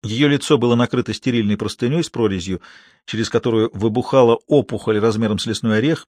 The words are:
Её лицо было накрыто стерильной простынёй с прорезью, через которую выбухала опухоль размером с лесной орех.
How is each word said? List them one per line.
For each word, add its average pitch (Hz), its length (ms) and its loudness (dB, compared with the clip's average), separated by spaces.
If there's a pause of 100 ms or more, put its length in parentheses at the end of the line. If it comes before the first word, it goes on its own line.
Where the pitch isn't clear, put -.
Её 117 240 0
лицо 143 300 2
было 120 180 4
накрыто 120 380 0
стерильной 113 420 0
простынёй 123 480 -2
с - 60 -6
прорезью, 95 520 -2 (440)
через 107 240 -4
которую 113 440 0
выбухала 117 640 2 (120)
опухоль 113 520 0
размером 107 400 0
с - 60 -6
лесной 110 320 -2
орех. 147 300 -2